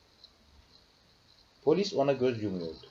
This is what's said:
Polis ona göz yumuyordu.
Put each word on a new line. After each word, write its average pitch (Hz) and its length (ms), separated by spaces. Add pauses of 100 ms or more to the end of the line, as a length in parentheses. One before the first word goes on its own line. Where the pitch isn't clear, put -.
(1600)
Polis 175 300
ona 139 200
göz 123 300
yumuyordu. 87 480